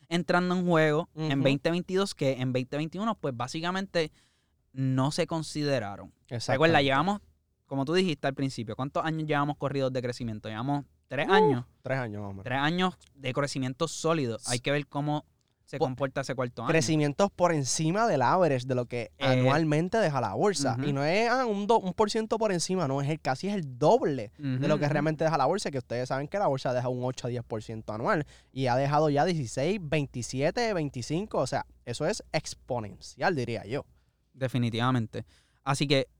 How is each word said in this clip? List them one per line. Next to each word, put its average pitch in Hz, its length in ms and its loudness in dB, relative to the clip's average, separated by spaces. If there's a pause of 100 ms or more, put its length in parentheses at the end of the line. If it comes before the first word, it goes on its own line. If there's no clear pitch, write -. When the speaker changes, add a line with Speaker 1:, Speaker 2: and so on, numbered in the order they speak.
Speaker 1:
entrando 175 460 2
en 180 120 0
juego 156 480 4
en 151 240 -2
Speaker 2:
Ujú. 139 60 2
Speaker 1:
veinte 139 260 2
veintidós 185 440 0
que 135 180 0
en 127 200 -2
veinte 127 240 -2
veintiuno, 180 380 -2
pues, 139 220 -4
básicamente 165 720 -2 (640)
no 131 360 2
se 165 160 -2
consideraron. 139 840 -4 (160)
Speaker 2:
Exactamente. 123 240 -4
Speaker 1:
Recuerda, 156 300 4
llevamos, 151 380 2 (460)
como 135 180 -2
tú 151 100 -2
dijiste 180 320 2
al 139 80 -2
principio, 123 420 -4
¿cuántos 147 280 -2
años 156 240 -2
llevamos 147 300 0
corridos 135 340 -2
de 127 100 -2
crecimiento? 117 460 -6
Llevamos 135 360 -2 (240)
tres 135 200 -2
Speaker 2:
Uh, - 40 2
Speaker 1:
años. 127 320 6 (180)
Speaker 2:
tres 131 160 -2
años 107 240 -6
más 101 60 -8
o 98 40 -10
menos. 95 120 -12
Speaker 1:
Tres 127 140 -2
años 175 400 0 (160)
de 131 200 -6
crecimiento 139 540 -2
sólido. 143 580 -2
Hay 123 100 -2
Speaker 2:
S- 123 60 -6
Speaker 1:
que 143 100 -2
ver 143 140 -2
cómo 147 400 -4 (400)
se 147 120 -12
Speaker 2:
po-, 151 60 0
Speaker 1:
comporta 135 380 -2
ese 131 120 -6
cuarto 123 280 -4
año. 127 80 -2
Speaker 2:
crecimientos 156 600 2
por 175 220 2
encima 160 540 0
del 151 160 2
average 135 440 4
de 131 80 -2
lo 123 120 -2
que 120 320 -8
Speaker 1:
Eh, 139 80 -2
Speaker 2:
anualmente 147 720 4
deja 147 240 2
la 101 120 -2
bolsa. 143 440 0
Speaker 1:
ujú. 135 100 0
Speaker 2:
Y 143 60 0
no 139 100 0
es, 208 260 2
ah, 254 140 2
un 208 220 -2
do-, 226 120 6
un 180 140 -4
por 214 180 2
ciento 220 280 -2
por 220 120 2
encima, 180 380 0
no, 139 140 0
es 139 80 0
el, 160 100 -4
casi 139 280 -2
es 208 60 -2
el 139 240 -6
doble 147 600 2
de 139 300 -2
lo 151 100 4
que 143 60 -2
Speaker 1:
Ujú, - 20 -
ujú. 143 60 0
Speaker 2:
realmente 151 320 0
deja 160 120 2
la 135 100 4
bolsa, 185 240 0
que 135 80 -4
ustedes 123 300 -4
saben 143 200 -4
que 196 100 -4
la 202 80 2
bolsa 139 260 0
deja 123 160 -2
un 123 160 -2
ocho 131 220 -4
a 120 40 -4
diez 120 140 -4
por 110 180 -6
ciento 113 300 -10
anual 147 340 0 (260)
y 131 160 -2
ha 120 80 2
dejado 147 340 2
ya 143 160 2
dieciséis, 160 560 -2
veintisiete, 151 920 -2
veinticinco, 165 640 -4
o 139 80 2
sea, 123 200 -4 (180)
eso 127 220 -4
es - 260 -4
exponencial, 127 1040 -4
diría 117 300 -4
yo. 123 180 -6 (500)
Speaker 1:
Definitivamente. 120 880 -2 (380)
Así 143 240 0
que 139 220 2 (120)